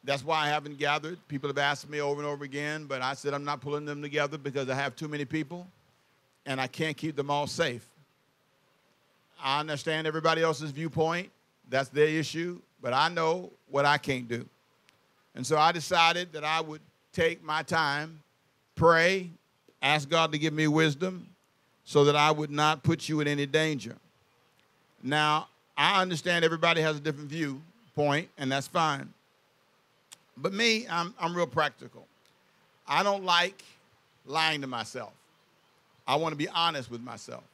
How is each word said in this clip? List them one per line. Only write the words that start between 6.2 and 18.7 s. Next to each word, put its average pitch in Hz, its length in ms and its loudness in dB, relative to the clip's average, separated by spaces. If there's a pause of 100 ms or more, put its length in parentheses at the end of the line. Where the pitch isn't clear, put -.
and 131 140 -4
I 131 80 -2
can't 156 300 -4
keep 151 180 -6
them 139 160 -4
all 143 160 0
safe." 123 400 -4 (1500)
I 143 200 0
understand 156 440 -4
everybody 160 360 2
else's 156 300 0
viewpoint. 160 580 -2 (400)
That's 131 180 0
their 151 200 4
issue, 160 520 -4 (220)
but 123 100 -4
I 139 160 4
know 170 440 -2 (180)
what 139 160 2
I 147 120 6
can't 127 300 -4
do. 117 180 -6 (920)
And 127 120 -8
so 156 100 2
I 156 140 6
decided 170 640 2
that 151 100 -10
I 156 160 -2
would 156 220 -8 (320)
take 165 280 0
my 156 220 -2
time, 156 580 -2 (540)